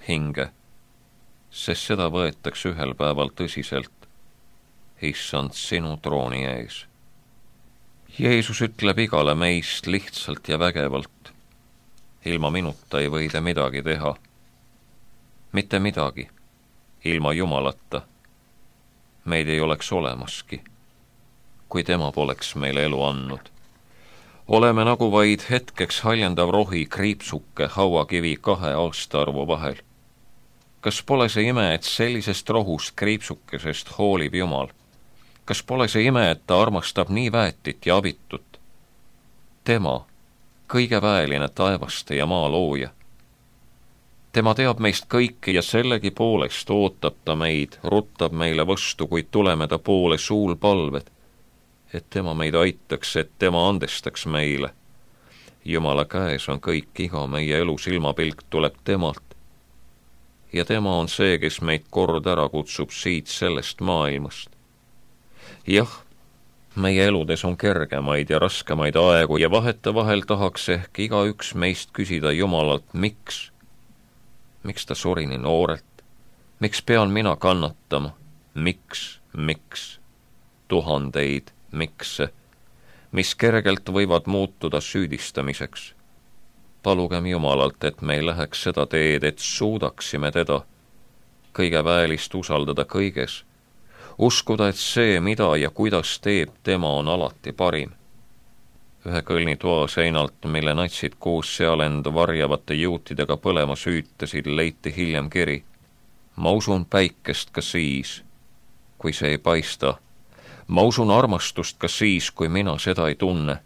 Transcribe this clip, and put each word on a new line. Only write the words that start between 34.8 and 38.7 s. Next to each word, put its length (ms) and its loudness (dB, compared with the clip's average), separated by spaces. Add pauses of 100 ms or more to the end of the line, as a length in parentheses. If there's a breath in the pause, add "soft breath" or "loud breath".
Kas 180 -4
pole 260 0
see 200 4
ime, 220 4
et 160 -2
ta 160 6
armastab 460 0
nii 240 0
väetit 540 -2
ja 100 6
abitut? 640 -4 (1040)